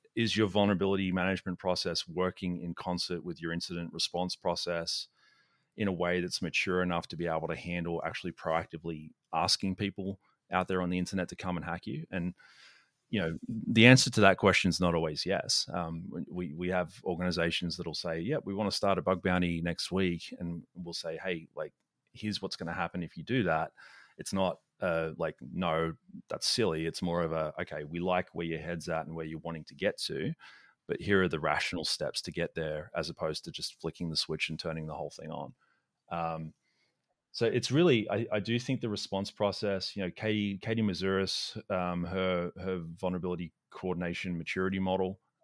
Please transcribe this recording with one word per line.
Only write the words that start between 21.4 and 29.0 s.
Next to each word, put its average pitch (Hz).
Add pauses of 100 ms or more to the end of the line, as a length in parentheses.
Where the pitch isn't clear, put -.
like, 78 (380)
here's 104
what's 92
gonna 82
happen 87
if 82
you 80
do 127
that." 80 (480)
It's -
not, 95 (200)
uh, 82
like, 80
"No, 82 (360)
that's -
silly." 80
It's 82
more 87
of 80
a, 78
"Okay, 76
we 80
like 90
where 85
your 80
head's 80
at 78